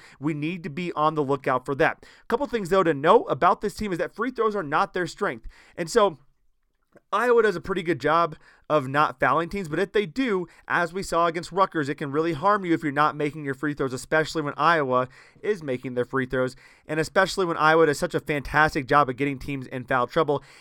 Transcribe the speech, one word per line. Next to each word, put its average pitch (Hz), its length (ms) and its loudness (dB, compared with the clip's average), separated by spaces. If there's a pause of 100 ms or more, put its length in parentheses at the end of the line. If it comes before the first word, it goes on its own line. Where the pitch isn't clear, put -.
(200)
We 151 140 -4
need 160 300 -6
to 156 60 -10
be 175 220 -6
on 151 220 0
the 151 100 0
lookout 135 400 -2
for 143 120 -6
that. 135 260 0
A - 240 -20
couple 269 200 -2
things, 208 220 -6
though, 190 140 4
to 165 100 2
note 175 380 4
about 170 320 2
this 214 100 -4
team 214 180 -6
is 175 60 -4
that 160 180 -6
free 247 180 -4
throws 220 220 -2
are 202 80 -4
not 160 300 -2
their 180 140 -2
strength. 147 420 -6 (300)
And 170 120 -6
so 202 280 4 (920)
Iowa 233 320 4
does 202 140 2
a 160 40 -8
pretty 180 220 -4
good 156 180 -2
job 156 360 2 (320)
of 143 200 2
not 143 320 0
fouling 147 280 2
teams, 190 200 -8
but 156 100 -4
if 190 140 -2
they 220 140 0
do, 190 400 -2 (200)
as 165 260 -2
we 190 100 -6
saw 170 240 0
against 165 260 -4
Rutgers, 170 360 0
it 147 80 -6
can 147 140 -6
really 160 220 -2
harm 190 320 0
you 170 80 0
if 160 100 2
you're 147 100 -4
not 147 220 2
making 151 300 -6
your 139 100 -6
free 147 200 -4
throws, 135 180 -4
especially 156 500 -2
when 143 140 -6
Iowa 139 520 2 (320)
is 196 220 -4
making 127 320 -6
their 123 100 -2
free 131 220 -2
throws, 127 300 -2 (300)
and 156 120 -4
especially 190 460 0
when 170 120 -2
Iowa 160 300 6
does 143 120 2
such 180 160 -2
a 151 60 -2
fantastic 151 640 0
job 143 220 4
of 127 80 -6
getting 139 220 -2
teams 135 280 -10
in 127 180 -10
foul 127 220 0
trouble. 147 360 0 (180)